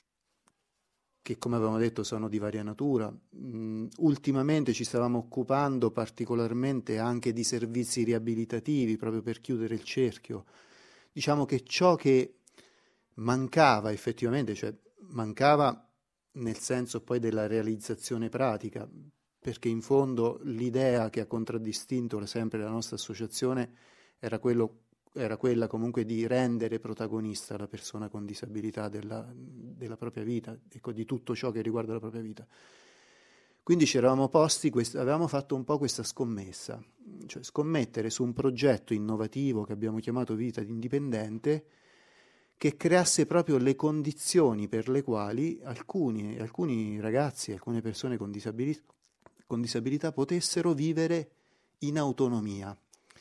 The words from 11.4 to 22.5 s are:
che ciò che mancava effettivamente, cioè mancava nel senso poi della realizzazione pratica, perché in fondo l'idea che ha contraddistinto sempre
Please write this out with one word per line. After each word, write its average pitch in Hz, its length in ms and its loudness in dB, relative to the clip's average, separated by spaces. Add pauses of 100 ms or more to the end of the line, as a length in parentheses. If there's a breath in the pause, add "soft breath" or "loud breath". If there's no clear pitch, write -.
che 127 180 0
ciò 180 320 6
che 131 380 6 (800 soft breath)
mancava 123 760 4
effettivamente, 117 640 -2
cioè 104 200 -6 (360)
mancava 131 720 4 (520)
nel 117 260 -4
senso 123 420 -4
poi 123 180 -2
della 110 280 0
realizzazione 110 800 -2
pratica, 113 580 -2 (520)
perché 120 300 -4
in 113 120 -2
fondo 127 600 2
l'idea 123 640 2
che 113 120 -4
ha 104 40 -6
contraddistinto 113 1000 -4
sempre 113 340 -4